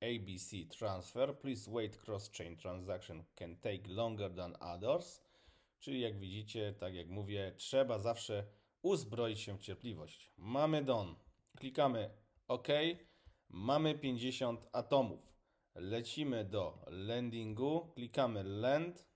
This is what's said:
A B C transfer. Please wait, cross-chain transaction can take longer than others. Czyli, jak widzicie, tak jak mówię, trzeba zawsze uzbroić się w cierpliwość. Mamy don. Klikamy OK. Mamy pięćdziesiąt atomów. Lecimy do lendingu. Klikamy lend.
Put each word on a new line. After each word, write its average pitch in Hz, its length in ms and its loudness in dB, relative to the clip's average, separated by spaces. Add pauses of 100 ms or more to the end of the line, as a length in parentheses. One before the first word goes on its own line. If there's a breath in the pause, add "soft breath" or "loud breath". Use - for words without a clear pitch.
A 107 60 -2 (140)
B 92 180 -6
C 98 180 -8 (220)
transfer. 113 600 0
Please 117 320 -6
wait, 110 360 -2
cross-chain 90 500 -6
transaction 90 680 -6 (100)
can 85 220 -10
take 95 320 -4
longer 92 460 -2
than 87 260 -6
others. 110 600 -2 (600 soft breath)
Czyli, 135 200 -4
jak 107 180 -2
widzicie, 104 600 -6
tak 92 160 -6
jak 85 140 -8
mówię, 98 480 -4
trzeba 127 420 2
zawsze 104 480 -2 (360 soft breath)
uzbroić 117 580 2
się 98 180 -6
w - 20 -16
cierpliwość. 92 760 -10
Mamy 143 480 2
don. 104 320 2 (400)
Klikamy 131 540 2 (380)
OK. 127 200 0 (800 soft breath)
Mamy 147 500 2
pięćdziesiąt 123 760 2
atomów. 123 600 6 (420)
Lecimy 117 680 0
do 90 420 -2
lendingu. 117 1080 0
Klikamy 120 500 2
lend. 135 720 2